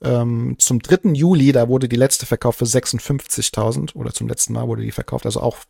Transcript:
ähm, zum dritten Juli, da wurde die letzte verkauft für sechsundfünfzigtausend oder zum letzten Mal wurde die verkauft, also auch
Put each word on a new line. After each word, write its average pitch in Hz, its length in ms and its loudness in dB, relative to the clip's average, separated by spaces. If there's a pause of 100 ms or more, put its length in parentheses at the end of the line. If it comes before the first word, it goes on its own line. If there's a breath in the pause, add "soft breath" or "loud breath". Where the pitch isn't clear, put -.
ähm, 120 540 0
zum 123 220 2
dritten 180 360 2
Juli, 147 360 6
da 120 160 4
wurde 131 220 2
die 120 80 0
letzte - 280 2
verkauft - 340 0
für 120 60 -2
sechsundfünfzigtausend 117 1300 -2
oder 117 200 -8
zum 117 160 -6
letzten - 240 -4
Mal 117 160 -4
wurde 110 140 -4
die 110 100 -6
verkauft, - 320 -6
also 113 160 -4
auch - 160 -2 (120)